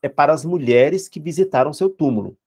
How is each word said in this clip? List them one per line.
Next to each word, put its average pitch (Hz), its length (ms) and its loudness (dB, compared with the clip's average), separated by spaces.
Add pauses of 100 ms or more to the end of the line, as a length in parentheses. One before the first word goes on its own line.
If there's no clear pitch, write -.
é 143 60 -4
para 147 260 2
as 147 100 -6
mulheres 151 640 2
que - 120 -16
visitaram 151 520 0
seu 190 160 -2
túmulo, 127 480 -4 (100)